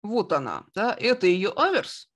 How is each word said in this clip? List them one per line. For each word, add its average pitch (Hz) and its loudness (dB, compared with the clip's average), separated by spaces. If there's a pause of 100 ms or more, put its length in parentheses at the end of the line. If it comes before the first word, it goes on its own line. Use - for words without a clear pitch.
Вот 208 0
она, 120 -2 (100)
да, 226 0
это 247 2
ее 185 2
аверс - -2